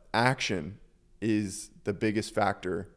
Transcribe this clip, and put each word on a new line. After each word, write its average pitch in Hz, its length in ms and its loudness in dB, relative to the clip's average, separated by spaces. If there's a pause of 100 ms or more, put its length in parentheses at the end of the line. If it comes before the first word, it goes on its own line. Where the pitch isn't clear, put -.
(140)
action 107 640 0 (420)
is 107 500 0 (140)
the 101 80 0
biggest 104 420 -2
factor 92 640 0